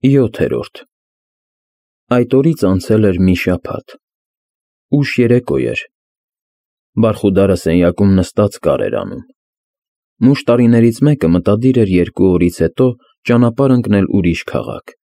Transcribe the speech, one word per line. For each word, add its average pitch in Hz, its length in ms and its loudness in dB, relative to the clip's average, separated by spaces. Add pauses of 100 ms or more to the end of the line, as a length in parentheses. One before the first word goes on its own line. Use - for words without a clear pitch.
Յոթերորդ։ 127 760 -2 (1300)
Այդ 123 260 0
օրից 147 260 0
անցել 104 440 0
էր 92 100 0
մի 92 160 2
շաբաթ։ - 600 -4 (1000)
Ուշ 143 200 0
երեկո 120 480 0
էր։ 58 200 -6 (1160)
Բարխուդարը 98 600 0
սենյակում 87 560 0
նստած 95 480 -2
կար 73 240 -2
էր - 120 -6
անում։ - 260 -10 (1000)
Մուշտարիներից 117 800 2
մեկը 143 320 2
մտադիր 113 480 0
էր 98 120 0
երկու 90 360 0
օրից 87 300 0
հետո 123 300 0 (380)
ճանապարհ 120 480 2
ընկնել 104 340 0
ուրիշ 87 340 -2
քաղաք։ - 500 -10 (100)